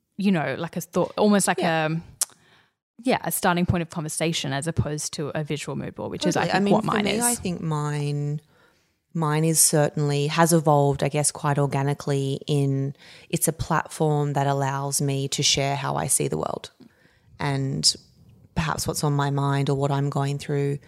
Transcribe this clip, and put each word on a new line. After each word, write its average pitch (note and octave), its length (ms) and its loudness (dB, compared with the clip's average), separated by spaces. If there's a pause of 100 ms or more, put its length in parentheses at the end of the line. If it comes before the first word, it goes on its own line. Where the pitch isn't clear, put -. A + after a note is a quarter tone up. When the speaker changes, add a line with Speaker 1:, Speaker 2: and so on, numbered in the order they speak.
(160)
Speaker 1:
you G3 160 2
know, C#3 260 0
like E3 180 -8
a F3 40 -4
thought, - 360 -2
almost G3+ 300 4
like F#3 120 0
Speaker 2:
Yeah. D#3+ 280 0
Speaker 1:
a, D#3+ 140 -2 (1040)
yeah, B3+ 180 2
a D#3+ 80 -4
starting F3 340 0
point F3 180 0
of E3 80 -6
conversation D#3 600 -4
as C#3 140 -4
opposed D3+ 480 -4
to D3 200 -6
a D#3 100 -2
visual C#3+ 320 -6
mood - 180 -8
board, - 160 -8
which - 160 -4
is, E3+ 100 2
I - 120 2
Speaker 2:
Totally. - 40 -2
Speaker 1:
think, G3 80 2
Speaker 2:
I G3+ 40 2
mean, G3+ 100 4
Speaker 1:
what G#3+ 100 2
Speaker 2:
for - 40 -2
Speaker 1:
mine - 160 0
Speaker 2:
me, G3+ 80 0
Speaker 1:
is. A3+ 120 0
Speaker 2:
I A#3+ 100 2
think F#3 260 -6
mine, D3 800 -2 (720)
mine D#3 320 0
is D#3+ 160 2
certainly, D3 680 2
has E3 260 4
evolved, C#3+ 480 4
I C#3+ 60 2
guess, D3 220 0
quite C#3+ 280 0
organically C#3 880 0
in C#3 480 0 (340)
it's - 200 0
a D#3 40 0
platform D3 840 0
that C#3 120 2
allows C#3 560 0
me C#3 260 0
to - 140 -2
share C#3 340 2
how C#3 200 -2
I D3+ 100 -2
see C#3+ 220 0
the D3 100 -2
world - 320 -6 (680)
and C#3+ 560 0 (600)
perhaps - 320 -2
what's - 160 -2
on D3 120 2
my C#3+ 160 2
mind C#3 400 0
or C#3 40 2
what C#3 160 0
I'm C#3 200 0
going C#3+ 280 -2
through C#3+ 500 -2